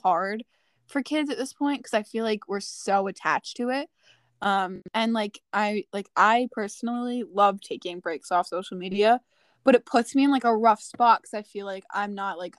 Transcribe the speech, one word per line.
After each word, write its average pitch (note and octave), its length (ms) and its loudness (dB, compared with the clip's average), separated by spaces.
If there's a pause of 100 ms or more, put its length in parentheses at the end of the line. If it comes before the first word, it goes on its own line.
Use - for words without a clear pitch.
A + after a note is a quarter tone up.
hard G3 420 0 (420)
for C#4 160 -4
kids D4 280 -2
at - 60 -4
this C4 160 -8
point C#4+ 300 -2
'cause - 120 -6
I G#3 80 0
feel A3+ 220 -6
like G#3+ 220 -2
we're G3 140 -4
so G3 460 -2
attached - 500 -4
to A#3+ 140 -4
it. C#4+ 180 -4 (520)
Um, F#3+ 420 -2 (100)
and, A3+ 200 0
like, G#3 280 -4 (120)
I, G#3 400 -2
like, G3 240 -6
I A3+ 360 4
personally A#3+ 720 -6
love G3 380 2
taking F3 400 -10
breaks E3 300 -8
off F3+ 160 0
social F#3 300 -8
media, G3+ 440 2 (420)
but C4+ 120 8
it A#3+ 100 0
puts A#3+ 300 0
me C4+ 100 6
in, C#4+ 60 4
like, C4+ 140 0
a A#3 100 4
rough G#3+ 280 4
spot A#3 400 4
'cause - 100 -16
I G#3+ 100 -8
feel G3+ 220 -12
like F#3+ 260 -10
I'm G3+ 240 -4
not, G3 240 -6
like, F3+ 180 -10